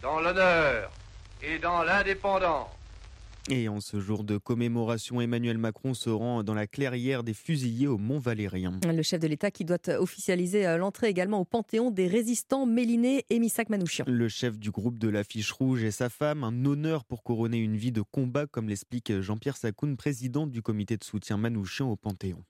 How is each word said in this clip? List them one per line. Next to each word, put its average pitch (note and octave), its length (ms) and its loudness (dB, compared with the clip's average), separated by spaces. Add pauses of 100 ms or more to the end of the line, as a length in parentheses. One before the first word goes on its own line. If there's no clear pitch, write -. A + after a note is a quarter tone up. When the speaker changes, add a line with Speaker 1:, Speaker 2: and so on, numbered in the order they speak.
Speaker 1:
dans D3+ 200 0
l'honneur E3 680 4 (540)
et D#3 160 -4
dans E3+ 240 2
l'indépendance. F#3+ 840 2 (800)
Speaker 2:
Et A#2+ 200 2
en G#2 100 -2
ce G#2 220 -6
jour G#2 240 -2
de G#2 120 0
commémoration, A#2 840 0
Emmanuel A#2 360 0
Macron A2+ 360 -2
se A#2+ 160 -4
rend A#2 340 0
dans G#2+ 100 0
la G#2+ 140 0
clairière B2+ 560 -2
des A2+ 100 -2
fusillés B2+ 540 0
au B2+ 100 2
Mont-Valérien. G#2 880 -2
Speaker 3:
Le E3 160 2
chef D#3+ 200 0
de D#3+ 80 2
l'État F3 220 0
qui - 120 -8
doit F3 140 0 (220)
officialiser, F3+ 680 0
euh, E3 80 4
l'entrée F#3+ 320 0
également G3 320 2
au F3 60 2
Panthéon A#3 440 0
des F#3+ 180 2
résistants A#3+ 580 2
Méliné A#3+ 640 4
et A#3+ 100 4
Missak A3+ 300 2
Manouchian. G3 360 0
Speaker 2:
Le A#2+ 220 4
chef A2 320 -2
du G#2+ 100 -4
groupe A#2 280 -2
de A2+ 100 0
l'Affiche G#2+ 460 -2
Rouge C3 320 2
et G#2+ 60 0
sa A#2+ 180 0
femme, D3+ 340 0
un A#2+ 220 0
honneur D3+ 400 0
pour - 180 -10
couronner A#2 360 0
une G#2+ 180 0
vie A#2+ 160 0
de A2+ 80 0
combat, C3+ 460 -2
comme A2+ 200 -6
l'explique G#2 540 -2
Jean-Pierre A2 340 -4
Sacoun, C3 400 -4
président C3 500 -2
du A#2+ 160 -6
comité G#2+ 360 -2
de - 80 -10
soutien G#2+ 320 -4
Manouchian A2+ 520 -2
au G#2+ 60 0
Panthéon. F#2+ 540 -6